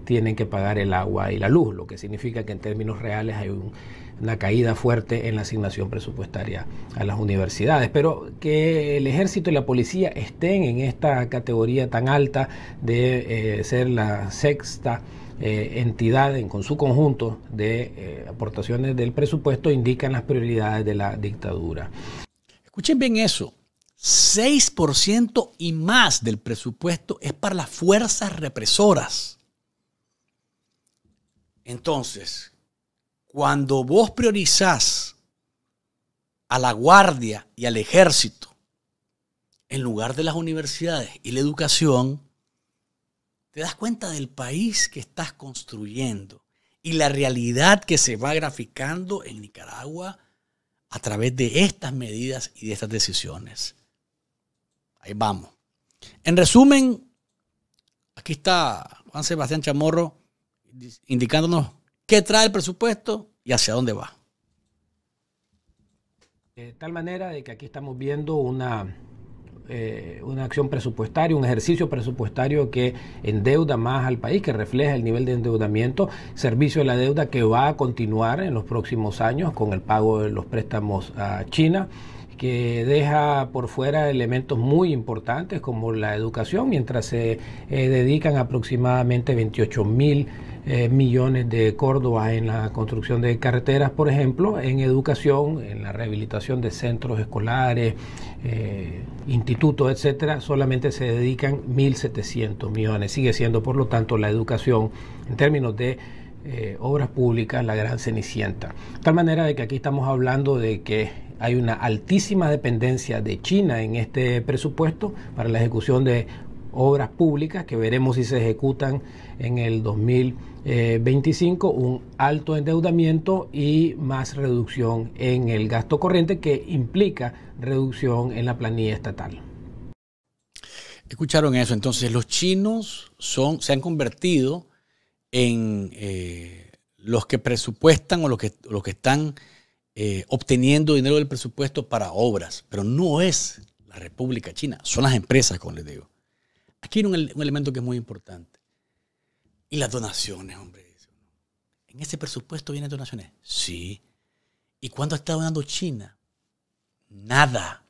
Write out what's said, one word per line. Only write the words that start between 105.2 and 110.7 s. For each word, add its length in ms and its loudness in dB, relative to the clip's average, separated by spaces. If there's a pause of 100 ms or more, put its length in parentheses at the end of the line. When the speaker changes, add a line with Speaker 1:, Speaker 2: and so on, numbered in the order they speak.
Speaker 1:
en 80 -6
términos 400 2
de, 220 -2 (460)
eh, 360 -8
obras 280 0
públicas, 560 0
la 120 0
gran 240 -2
cenicienta. 720 -4 (200)
De 60 -12
tal 140 4
manera 300 4
de 100 2
que 80 -4
aquí 140 -4
estamos 320 -2
hablando 500 2
de 240 0